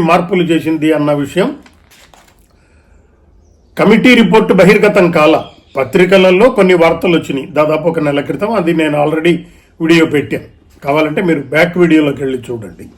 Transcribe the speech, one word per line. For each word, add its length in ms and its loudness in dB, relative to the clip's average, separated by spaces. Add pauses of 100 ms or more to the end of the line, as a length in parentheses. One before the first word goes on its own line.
మార్పులు 440 0
చేసింది 360 -2 (100)
అన్న 140 -2 (120)
విషయం 260 -4 (2250)
కమిటీ 340 4 (100)
రిపోర్ట్ 380 2
బహిర్గతం 460 4 (120)
కాల. 180 2 (420)
పత్రికలలో 680 2 (120)
కొన్ని 240 4
వార్తలు 360 0
వచ్చినాయి 300 -6 (100)
దాదాపు 340 0
ఒక 160 -4
నెల 200 -2
క్రితం, 320 -6
అది 120 -2 (100)
నేను 220 -2
already 300 0 (460)
వీడియో 340 2
పెట్టాను, 340 -6 (360)
కావాలంటే 440 -2
మీరు 140 -2 (120)
బ్యాక్ 280 0
వీడియోలోకి 420 0
వెళ్ళి 240 -6
చూడండి. 380 -14 (120)